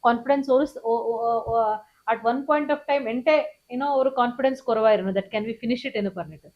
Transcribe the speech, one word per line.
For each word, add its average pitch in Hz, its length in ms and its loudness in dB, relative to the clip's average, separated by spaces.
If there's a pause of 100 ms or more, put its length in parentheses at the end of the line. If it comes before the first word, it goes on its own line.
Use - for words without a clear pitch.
കോൺഫിഡൻസ് 262 480 2
ഒരു 269 140 4
സ്-, - 180 -12
ഓ, 226 100 0 (100)
ഓ, 233 180 -2
ഓ, 233 100 0 (160)
ഓ, 226 80 -2 (520)
at 226 160 0
one 233 220 0
point 294 260 0
of 294 140 0
time 277 220 -2
എൻ്റെ, 247 260 0 (360)
you 247 100 -6
know, 285 160 -2
ഒരു 269 200 4
കോൺഫിഡൻസ് 262 480 0
കുറവായിരുന്നു. 214 500 2
That 196 160 -2
can 214 140 -4
we 226 100 -6
finish 240 320 -4
it 262 100 -6
എന്ന് 202 180 -2
പറഞ്ഞിട്ട്. 156 420 -12